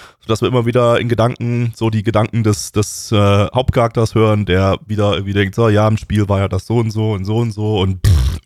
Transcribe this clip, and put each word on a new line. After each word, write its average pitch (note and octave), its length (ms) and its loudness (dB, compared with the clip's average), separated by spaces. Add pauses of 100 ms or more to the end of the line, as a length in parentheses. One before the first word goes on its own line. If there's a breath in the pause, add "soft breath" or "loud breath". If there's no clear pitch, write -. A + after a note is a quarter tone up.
(220 loud breath)
sodass A2 200 -4
wir A#2 60 2
immer A#2+ 180 0
wieder A#2 360 2
in A#2+ 80 -4
Gedanken A#2+ 640 -2
so A2+ 140 -2
die A2 140 0
Gedanken A2 400 0
des, G#2+ 280 -2
des, - 400 -4
äh, G2+ 420 2
Hauptcharakters A#2 640 0
hören, G#2+ 300 2
der F#2 400 2
wieder G#2 280 0
irgendwie F#2+ 200 -4
denkt, G2 220 0
so, A#2 120 2
ja, G#2 180 4
im G#2+ 120 2
Spiel G#2 320 -2
war G2 100 0
ja G2 80 0
das F#2+ 180 -6
so A2+ 120 -2
und A2+ 140 0
so A2 200 -2
und F#2+ 140 -4
so G#2+ 140 -2
und A#2 120 -2
so G#2+ 300 -2
und F#2+ 260 0
pff, E2 380 2